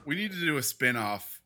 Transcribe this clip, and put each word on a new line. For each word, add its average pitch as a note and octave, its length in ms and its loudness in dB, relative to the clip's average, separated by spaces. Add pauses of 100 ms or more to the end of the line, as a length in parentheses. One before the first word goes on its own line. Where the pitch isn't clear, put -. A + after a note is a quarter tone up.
We C#3+ 100 -4
need G#3 160 -2
to F3+ 80 -6
do D#3+ 160 4
a C3 80 2
spin-off A2 840 0